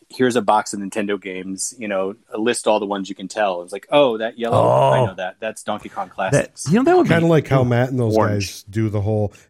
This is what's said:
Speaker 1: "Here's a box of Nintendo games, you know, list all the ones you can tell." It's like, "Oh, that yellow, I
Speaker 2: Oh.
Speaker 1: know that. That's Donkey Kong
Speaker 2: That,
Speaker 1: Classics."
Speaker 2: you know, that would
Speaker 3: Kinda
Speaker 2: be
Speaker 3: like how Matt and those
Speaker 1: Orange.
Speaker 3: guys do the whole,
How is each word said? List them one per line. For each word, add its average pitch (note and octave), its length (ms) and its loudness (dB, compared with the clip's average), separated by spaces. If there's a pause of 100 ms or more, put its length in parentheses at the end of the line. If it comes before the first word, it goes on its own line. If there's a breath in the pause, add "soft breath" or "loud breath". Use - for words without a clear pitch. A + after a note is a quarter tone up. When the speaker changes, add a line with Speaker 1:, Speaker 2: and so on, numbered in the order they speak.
Speaker 1:
"Here's B2+ 280 0
a A#2+ 40 0
box G#2+ 320 0
of G2+ 80 -8
Nintendo G2+ 400 -4
games, F#2+ 560 -10
you A2 100 -10
know, G2 280 -4 (200)
list A2+ 320 -2
all G#2+ 140 2
the G#2 60 -4
ones G2 240 -6
you F#2+ 40 -10
can F#2+ 140 -12
tell." F#2+ 320 -2
It's F2 140 -14
like, G2 160 -12
"Oh, C#3 280 4
that A#2 200 -6
yellow, A2+ 180 -2 (140)
I C3 300 4
Speaker 2:
Oh. B2 60 2
Speaker 1:
know F#2+ 100 -6
that. F#2 220 -8
That's A2 260 -8
Donkey G#2+ 260 -8
Kong G2 160 -8
Speaker 2:
That, - 80 -20
Speaker 1:
Classics." - 560 -2
Speaker 2:
you F#3 80 4
know, C4 60 2
that E4+ 120 6
would E4 120 4
Speaker 3:
Kinda E3+ 140 4
Speaker 2:
be E3 60 4
Speaker 3:
like D#3+ 200 4
how C3 140 4
Matt B2 280 2
and C3 100 -4
those A2 160 2
Speaker 1:
Orange. G#2 300 2
Speaker 3:
guys - 240 -14
do A2 180 0
the G#2 140 -2
whole, G#2+ 320 -2 (160 soft breath)